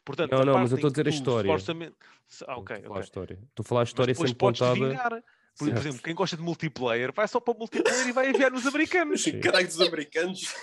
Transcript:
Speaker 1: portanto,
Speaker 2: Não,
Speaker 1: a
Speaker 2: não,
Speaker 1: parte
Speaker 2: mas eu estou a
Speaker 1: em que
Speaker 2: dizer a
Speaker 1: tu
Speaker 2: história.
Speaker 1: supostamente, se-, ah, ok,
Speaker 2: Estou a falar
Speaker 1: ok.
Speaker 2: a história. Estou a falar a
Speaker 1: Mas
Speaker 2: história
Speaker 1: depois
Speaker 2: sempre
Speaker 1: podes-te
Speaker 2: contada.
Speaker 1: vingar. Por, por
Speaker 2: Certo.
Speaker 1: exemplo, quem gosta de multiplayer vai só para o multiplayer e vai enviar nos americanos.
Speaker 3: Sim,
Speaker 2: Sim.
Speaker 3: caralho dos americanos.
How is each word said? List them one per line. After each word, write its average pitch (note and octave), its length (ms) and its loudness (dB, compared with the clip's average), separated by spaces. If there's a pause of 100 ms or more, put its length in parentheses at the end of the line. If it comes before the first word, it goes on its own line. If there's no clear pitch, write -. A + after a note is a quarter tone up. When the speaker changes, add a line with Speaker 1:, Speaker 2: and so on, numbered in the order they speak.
Speaker 1:
portanto, C#3 280 -2
Speaker 2:
Não, C3+ 100 4
Speaker 1:
a - 20 2
Speaker 2:
não, C#3 80 4
Speaker 1:
parte B2+ 120 6
Speaker 2:
mas A#2+ 80 2
eu C3 40 4
estou D3 120 2
a - 20 2
Speaker 1:
em - 20 2
que D3+ 100 0
Speaker 2:
dizer D3 60 0
a D#3 40 2
Speaker 1:
tu - 40 -2
Speaker 2:
história. B2 340 0
Speaker 1:
supostamente, E3 460 -4 (320)
se-, - 180 -20
ah, C3 120 -10
ok, A#2+ 180 -10
Speaker 2:
Estou - 0 -
a G2+ 60 -12
falar G#2 80 -16
Speaker 1:
ok. G2 100 -6
Speaker 2:
a F#2 40 -8
história. F2+ 340 -12 (100)
Estou - 140 -8
a - 40 -16
falar A#2+ 140 2
a - 20 6
Speaker 1:
Mas A#2 60 0
Speaker 2:
história C3 240 2
Speaker 1:
depois D3 180 0
Speaker 2:
sempre A#2 80 -4
Speaker 1:
podes-te A#2+ 300 2
Speaker 2:
contada. B2+ 220 2
Speaker 1:
vingar. A#3 320 -4 (360)
Por, D3 100 -6
por - 40 0
Speaker 2:
Certo. A#2 140 -2
Speaker 1:
exemplo, C3 160 -8
quem E3 120 -6
gosta F3 220 -2
de D#3 60 -10
multiplayer B2+ 720 -2
vai G#3+ 120 0
só A#3 140 -2
para A#3 140 0
o A3 40 -16
multiplayer E4 500 0
e B3 40 0
vai C4 160 2
enviar C4+ 220 4
nos B3+ 160 -2
americanos. D#4 560 0
Speaker 3:
Sim, - 80 0
Speaker 2:
Sim. G#2 100 -2
Speaker 3:
caralho F#3 260 2
dos E3 140 -2
americanos. E3+ 840 -2